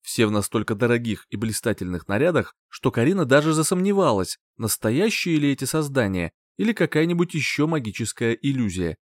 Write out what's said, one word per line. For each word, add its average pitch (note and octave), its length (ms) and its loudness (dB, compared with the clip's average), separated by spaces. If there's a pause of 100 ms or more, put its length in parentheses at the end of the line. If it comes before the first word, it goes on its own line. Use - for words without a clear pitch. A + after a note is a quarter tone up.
Все - 240 0
в G#2 60 2
настолько G#2+ 440 -2
дорогих A#2+ 540 0
и G#2+ 80 -8
блистательных G2+ 720 -4
нарядах, B2 460 0 (140)
что - 240 -2
Карина D#3+ 340 2
даже D3 280 4
засомневалась, E3+ 840 2 (200)
настоящие D3+ 800 0
ли C#3+ 140 2
эти C#3 120 -2
создания B2 720 -2 (240)
или G#3+ 160 0
какая-нибудь E3+ 600 0
еще D3 340 0
магическая A#2 640 -2
иллюзия. F#2 640 -2 (120)